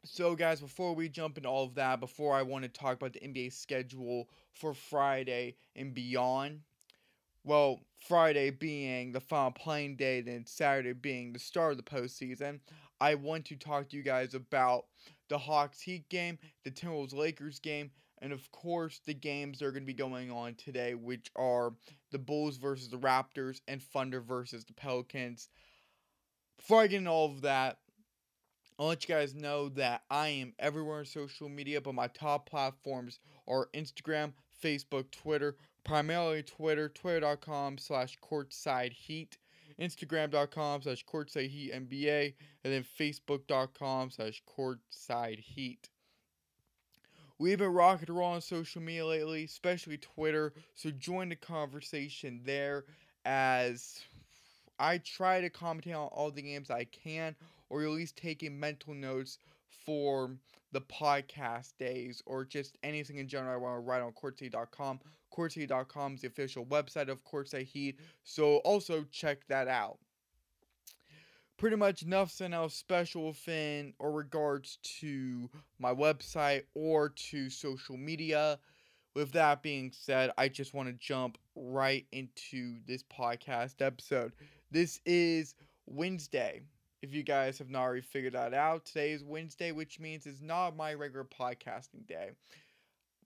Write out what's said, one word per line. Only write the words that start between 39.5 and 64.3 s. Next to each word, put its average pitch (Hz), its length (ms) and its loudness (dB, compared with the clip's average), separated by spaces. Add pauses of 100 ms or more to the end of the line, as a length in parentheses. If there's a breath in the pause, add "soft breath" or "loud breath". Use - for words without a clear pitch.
Instagram 160 500 0
dot 143 220 4
com 147 320 -2
slash 131 220 -4
courtside 143 440 -2
heat 143 240 -8
N 131 120 -6
B 139 220 0
A, 147 280 4 (280 loud breath)
and 135 80 0
then 131 140 0 (140)
facebook 147 480 -2
dot 131 260 2
com 131 380 -2
slash 110 340 -8
courtside 120 960 -4
heat. 123 500 -10 (1500 soft breath)
We've 185 200 4
been 185 160 2
rocking 175 340 8
and 170 80 -4
rolling 175 200 2
on 170 60 -4
social 165 420 -6
media 165 200 -4
lately, 160 420 0
especially 170 520 -2
Twitter, 151 560 0 (220 loud breath)
so 160 160 -4
join 175 380 -4
the 165 60 -4
conversation 143 1120 -6
there 139 400 0 (400 loud breath)
as 127 720 2 (800 loud breath)
I 170 220 4
try 185 420 2
to 175 80 0
commentate 165 460 -6
on 151 140 -4
all 151 200 0
the 143 140 -8
games 143 260 -8
I 123 140 -2
can, 160 520 -8 (340 loud breath)
or 151 120 -2
at 151 80 0
least 160 260 -4
taking 156 440 -8
mental 151 340 -6
notes 131 460 -4 (280 soft breath)
for 139 720 0 (340 soft breath)
the 135 100 0
podcast 139 1000 0
days, 127 480 -6
or 131 180 -4
just 135 380 -8
anything 143 340 -6
in 135 100 -6
general 131 280 -2
I - 20 0
wanna 123 220 -2
write 123 240 0
on 120 80 -4
courtside 127 400 -10